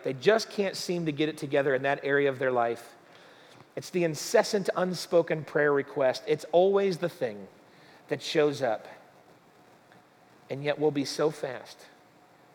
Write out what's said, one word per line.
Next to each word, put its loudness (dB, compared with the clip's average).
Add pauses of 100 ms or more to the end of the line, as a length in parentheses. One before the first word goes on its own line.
They -4
just 4
can't -4
seem -4
to -2
get 0
it -8
together 0
in 0
that 0
area 2
of -2
their 0
life. -2 (800)
It's -10
the 0
incessant 0
unspoken 0
prayer 2
request. 0
It's -2
always 4
the -4
thing -8 (640)
that -6
shows 2
up. -2 (1600)
And -8
yet -2
we'll 2
be 0
so 0
fast -10 (800)